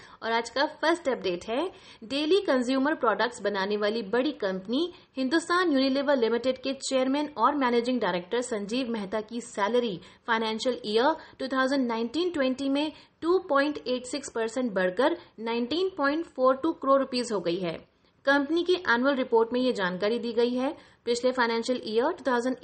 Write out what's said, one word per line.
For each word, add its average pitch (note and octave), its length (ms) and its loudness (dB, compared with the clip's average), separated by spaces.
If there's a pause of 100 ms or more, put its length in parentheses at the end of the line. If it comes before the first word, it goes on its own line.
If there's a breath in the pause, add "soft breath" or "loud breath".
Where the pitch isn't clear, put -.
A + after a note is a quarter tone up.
(220 loud breath)
और A3+ 100 -2
आज A#3 180 0
का C#4 140 0 (180)
फर्स्ट D#4+ 260 0
अपडेट F#3+ 360 -2
है C4 220 -2 (380 loud breath)
डेली D4+ 360 2
कंज्यूमर C4+ 540 2
प्रोडक्ट्स A3+ 480 0
बनाने G3+ 340 0
वाली G#3+ 280 0
बड़ी B3 360 0
कंपनी G3 400 -2 (360 loud breath)
हिंदुस्तान D#4+ 560 0
यूनिलीवर C4+ 440 2
लिमिटेड A#3+ 460 0
के C4+ 100 -2 (100)
चेयरमैन C4+ 460 0 (100)
और B3+ 160 4
मैनेजिंग A#3+ 460 2
डायरेक्टर F3+ 420 -2
संजीव A#3 480 -4
मेहता G#3+ 320 -4
की A#3 200 -10
सैलरी A3 560 0 (280 loud breath)
फाइनेंशियल A3+ 580 -2
ईयर A3+ 300 2 (240 loud breath)
टू C4 100 -6
थाउजेंड C4 400 2
नाइनटीन A#3+ 420 -2
ट्वेंटी C4+ 380 0
में C#4+ 240 0 (300 loud breath)
टू F4 160 4 (100)
पॉइंट C#4+ 380 2
एट B3+ 200 -2
सिक्स - 240 -8
परसेंट A3+ 420 -2
बढ़कर F#3+ 440 2 (240 loud breath)
नाइनटीन A#3+ 580 -2
पॉइंट D4 280 0
फ़ोर B3+ 360 2
टू E4 100 0
करोड़ C4+ 280 2
रुपीज B3 320 -4
हो G3 80 -2
गई E3+ 180 -2
है। E3+ 220 -4 (460 soft breath)
कंपनी C#4+ 380 2
की F4+ 100 4 (140)
एनुअल B3 280 4
रिपोर्ट A3+ 360 2
में B3 80 0
ये B3+ 120 2
जानकारी G3 460 0
दी A#3 140 -4
गई A#3+ 180 2
है। B3+ 240 -2 (320 loud breath)
पिछले A#3+ 260 0
फाइनेंशियल A#3 520 0
ईयर A#3 280 2
टू - 140 -12
थाउजेंड B3+ 380 0